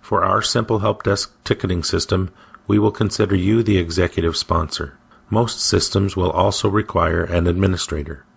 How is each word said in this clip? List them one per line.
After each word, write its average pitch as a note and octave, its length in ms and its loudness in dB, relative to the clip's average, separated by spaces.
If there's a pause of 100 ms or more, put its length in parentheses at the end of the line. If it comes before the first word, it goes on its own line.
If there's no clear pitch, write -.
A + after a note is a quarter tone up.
For F#2 240 0
our G2+ 180 2
simple A2+ 380 0
help G#2+ 240 -2
desk - 280 -2 (120)
ticketing F#2 400 -2
system, F#2 480 -2 (340)
we G#2 120 4
will G#2 120 4
consider G2+ 460 0
you G#2 260 2
the G#2 160 2
executive E2+ 580 0
sponsor. D#2+ 640 -4 (300)
Most A2 320 -2
systems G2 560 0
will F2+ 140 0
also F#2 380 0
require E2+ 540 0
an F2 240 0
administrator. E2+ 800 -2 (120)